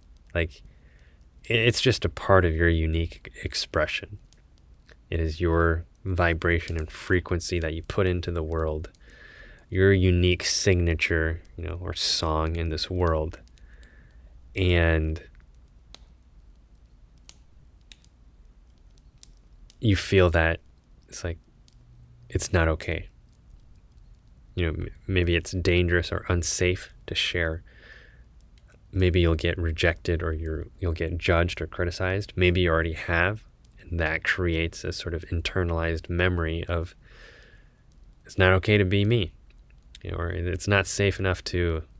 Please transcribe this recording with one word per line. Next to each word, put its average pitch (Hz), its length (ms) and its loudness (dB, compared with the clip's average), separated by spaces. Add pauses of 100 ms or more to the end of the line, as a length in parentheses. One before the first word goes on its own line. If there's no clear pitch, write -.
(340)
Like, 82 280 -4 (880)
i-, 113 60 0
it's 117 260 2
just - 240 0
a 92 40 0
part 92 360 4
of 82 100 2
your 85 140 4
unique 82 640 -2 (100)
expression. - 760 -6 (920)
It 85 100 -2
is 80 200 -2
your 82 460 2 (180)
vibration 85 720 0
and 80 140 -6
frequency 87 680 -2
that 80 120 -4
you 82 100 -8
put - 240 0
into 90 260 -2
the 85 100 -4
world, 78 480 -4 (800)
your 95 220 6
unique 90 520 4
signature, 82 960 2 (160)
you 85 80 -10
know, 82 160 -8
or 87 140 -8
song 80 640 -2
in 82 120 -2
this 78 220 -4
world. 85 480 0 (1160)
And 82 680 2 (4000)
you 107 140 4
feel 92 360 4
that 82 300 0 (480)
it's - 140 -16
like, 85 160 -8 (880)
it's - 240 -4
not 82 160 4
okay. 82 400 -4 (1500)
You 87 120 0
know, 80 60 -2
m-, 82 160 -6 (180)
maybe 87 300 2
it's - 160 -4
dangerous 87 600 2
or 87 160 -6
unsafe 90 640 -2 (140)
to - 80 -8
share. 82 480 -2 (1300)
Maybe 92 300 2
you'll 82 140 4
get 85 240 -2
rejected 82 640 -2
or 82 100 -4
you're, 78 340 -6 (120)
you'll 85 140 -2
get 82 260 -4
judged 87 420 2
or 82 60 -6
criticized. 92 680 -4
Maybe 90 280 4
you 87 80 2
already 82 240 0
have, 90 500 -2 (360)
and 85 180 -6
that 80 260 -2
creates 82 600 -2
a 90 80 -4
sort 85 220 -8
of 82 120 -6
internalized 82 840 -2
memory 85 600 0
of, 82 260 -4 (1300)
"It's - 140 -14
not 92 160 6
okay 104 240 4
to 101 60 4
be 101 200 2
me," 110 300 0 (680)
you 90 100 -10
know, 87 40 -6
or, 85 140 -4
"It's 87 380 -6
not 98 180 4
safe 101 320 0
enough 95 260 -2
to 85 380 -2 (180)